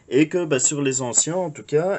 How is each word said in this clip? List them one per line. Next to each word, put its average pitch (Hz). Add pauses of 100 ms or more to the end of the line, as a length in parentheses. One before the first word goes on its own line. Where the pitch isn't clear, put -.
et 156
que, 175
bah, 147
sur 143
les 139
anciens, 127
en 180
tout 107
cas, 165